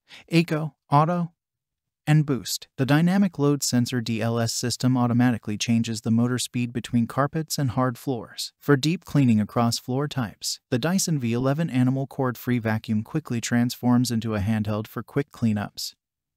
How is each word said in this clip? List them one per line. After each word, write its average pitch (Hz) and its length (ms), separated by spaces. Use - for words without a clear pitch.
Eco, 165 440
Auto, 165 440
and 151 160
Boost. 127 520
The 135 80
dynamic 175 520
load 143 240
sensor 123 380
D 113 220
L 117 180
S 113 140
system 127 420
automatically 120 600
changes 117 420
the 117 100
motor 120 300
speed 120 320
between 120 340
carpets 151 540
and 135 120
hard 127 260
floors. - 640
For 143 160
deep 156 260
cleaning 120 380
across 117 360
floor 135 300
types, - 540
the 127 80
Dyson 165 400
V 117 140
eleven 139 360
Animal 131 380
Cord-free 123 520
vacuum 110 440
quickly 123 380
transforms 120 680
into 113 260
a 104 40
handheld 107 480
for - 160
quick - 280
cleanups. - 640